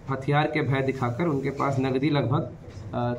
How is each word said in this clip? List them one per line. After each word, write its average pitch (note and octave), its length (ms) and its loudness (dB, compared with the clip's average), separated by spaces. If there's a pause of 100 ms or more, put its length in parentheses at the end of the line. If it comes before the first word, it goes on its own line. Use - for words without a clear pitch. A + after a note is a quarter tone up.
(100)
हथियार C#3+ 360 2
के D#3 160 0
भय C3+ 200 2
दिखाकर B2+ 420 0
उनके C#3 260 0
पास C3+ 300 0
नकदी C3 300 2
लगभग, C3 420 2 (420)
अ, A#2+ 240 0